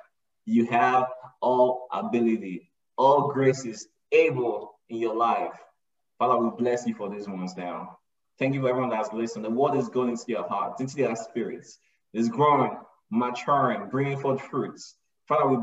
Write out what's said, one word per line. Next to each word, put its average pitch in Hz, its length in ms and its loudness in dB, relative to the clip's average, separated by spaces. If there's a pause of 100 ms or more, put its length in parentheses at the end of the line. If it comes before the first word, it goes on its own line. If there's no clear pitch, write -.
(460)
You 113 200 4
have 120 420 4 (340)
all 127 520 2
ability. 104 760 -2 (280)
All 135 340 6
grace 131 320 2
is 110 240 -12 (240)
able 127 680 2 (120)
in 117 80 -8
your 113 180 -2
life. - 420 0 (600)
Father, 123 180 2
we 117 200 2
bless 120 280 0
you 113 80 -2
for 104 160 -8
these 101 180 -10
ones 90 280 -8
now. 87 440 -10 (380)
Thank 139 160 0
you 135 80 -2
for 127 80 2
everyone 127 200 0
that's 110 240 -4
listening. 113 300 -6
The 110 60 -4
word 139 260 2
is 120 120 0
going 123 220 -2
into 117 180 -6
your 110 220 -4
heart, 101 320 -4
into 135 160 -8
their 120 180 0
spirits. - 640 -8 (340)
It's 113 140 0
growing, 131 480 4 (360)
maturing, 120 800 0
bringing 139 300 -2
forth 135 220 -2
fruits. - 540 -8 (320)
Father, 151 200 2
we 131 160 4